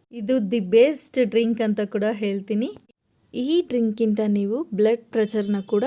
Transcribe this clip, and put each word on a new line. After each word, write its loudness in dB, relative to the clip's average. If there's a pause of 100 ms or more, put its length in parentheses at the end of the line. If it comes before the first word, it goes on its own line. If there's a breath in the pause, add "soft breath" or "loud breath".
(120)
ಇದು -2
ದಿ 0
ಬೆಸ್ಟ್ 2
ಡ್ರಿಂಕ್ 0
ಅಂತ 0
ಕೂಡ -4
ಹೇಳ್ತೀನಿ. -4 (640)
ಈ 0
ಡ್ರಿಂಕಿಂದ 0
ನೀವು 0
ಬ್ಲಡ್ 2
ಪ್ರೆಷರ್ನ -2
ಕೂಡ 0